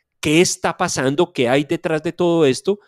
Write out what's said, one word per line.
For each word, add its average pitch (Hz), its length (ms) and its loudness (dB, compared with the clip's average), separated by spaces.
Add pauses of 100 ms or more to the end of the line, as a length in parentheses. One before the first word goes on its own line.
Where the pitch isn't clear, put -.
(220)
¿qué 156 180 2
está - 380 -2
pasando? 160 560 -2
¿Qué 123 160 0
hay 143 160 2
detrás 160 380 -4
de 170 100 -6
todo 170 320 2
esto? 185 420 0